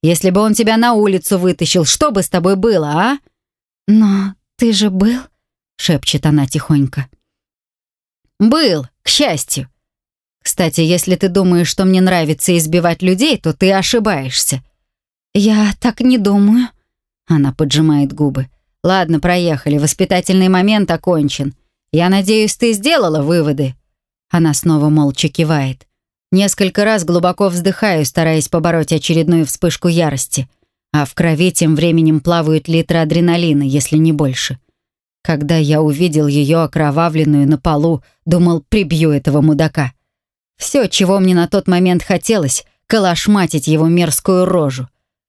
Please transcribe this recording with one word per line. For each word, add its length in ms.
Если 280
бы 100
он 140
тебя 240
на 160
улицу 440
вытащил, 460
что 280
бы 120
с 60
тобой 260
было, 320
а?» 320
«Но 440
ты 160
же 180
был», 300
шепчет 500
она 220
тихонько. 640
«Был, 480
к 60
счастью. 580
Кстати, 380
если 380
ты 100
думаешь, 400
что 160
мне 160
нравится 580
избивать 440
людей, 360
то 160
ты 200
ошибаешься». 920
«Я 480
так 180
не 180
думаю». 520
Она 240
поджимает 640
губы. 340
«Ладно, 340
проехали, 580
воспитательный 680
момент 440
окончен. 640
Я 160
надеюсь, 480
ты 160
сделала 500
выводы?» 540
Она 200
снова 340
молча 400
кивает. 580
Несколько 540
раз 180
глубоко 460
вздыхаю, 560
стараясь 420
побороть 460
очередную 520
вспышку 440
ярости. 580
А 100
в 100
крови 380
тем 240
временем 460
плавают 480
литры 300
адреналина, 640
если 340
не 160
больше. 440
Когда 360
я 240
увидел 460
ее 340
окровавленную 840
на 120
полу, 460
думал, 440
прибью 420
этого 300
мудака. 500
Все, 320
чего 320
мне 160
на 140
тот 180
момент 340
хотелось, 640
калашматить 800
его 200
мерзкую 580
рожу. 420